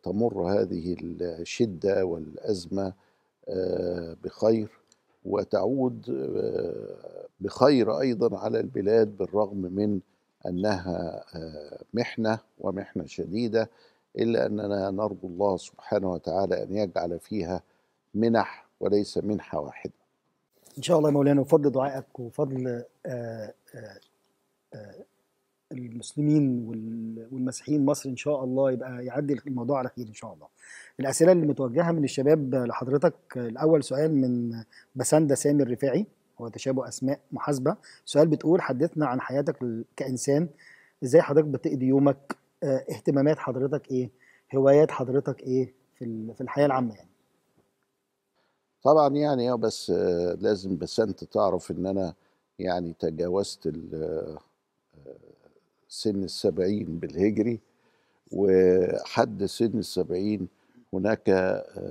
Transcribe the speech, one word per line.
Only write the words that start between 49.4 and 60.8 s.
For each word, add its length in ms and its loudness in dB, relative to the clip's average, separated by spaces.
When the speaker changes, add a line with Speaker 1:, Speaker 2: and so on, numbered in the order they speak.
Speaker 1:
آه، 40 2
بس، 360 -2
آه، 500 2
لازم 360 0
بسنت 480 -2
تعرف 460 0
إن 160 -4
أنا 280 -2
يعني 400 -4
تجاوزت 680 -4
ال-، 280 -8
آه، 440 -6
سن 360 -2
السبعين 720 -2
بالهجري، 640 -2
وحد 1120 4
سن 340 -2
السبعين 720 -2